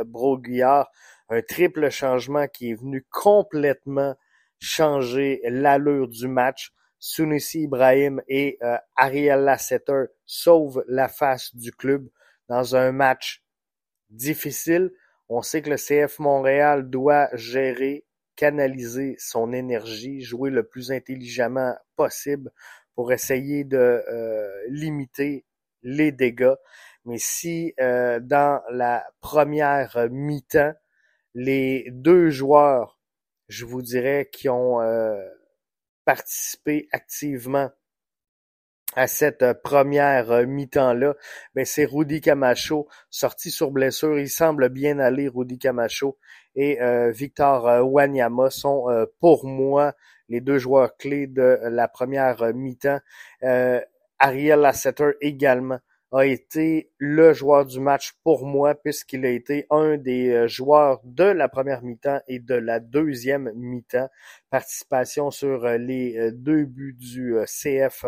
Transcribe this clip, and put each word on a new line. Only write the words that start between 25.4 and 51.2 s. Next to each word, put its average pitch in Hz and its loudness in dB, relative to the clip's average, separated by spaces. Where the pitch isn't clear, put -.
les 143 0
dégâts. 127 2
Mais 120 -8
si, 165 -6
euh, 123 0
dans 143 2
la 120 -2
première 143 0
mi-temps, 147 -2
les 131 -2
deux 165 4
joueurs, 139 4
je 117 -14
vous 123 -8
dirais, 127 -2
qui - -6
ont, 123 0
euh, 110 -2
participé - -4
activement 135 -6
à 131 2
cette, 147 0
euh, 123 4
première, 143 2
euh, 120 4
mi-temps-là, 135 0
ben, 131 -2
c'est 151 -2
Rudy 147 -2
Camacho, 143 0
sorti - -6
sur 147 -2
blessure. 139 0
Il 143 -4
semble 147 2
bien 143 -2
aller, 135 0
Rudy 127 -6
Camacho, 127 -4
et, 139 0
euh, 120 2
Victor, 135 0
euh, 120 6
Wanyama 131 2
sont, 139 -2
euh, 113 0
pour 160 6
moi, 139 0
les 120 -4
deux 139 0
joueurs 127 2
clés 143 -6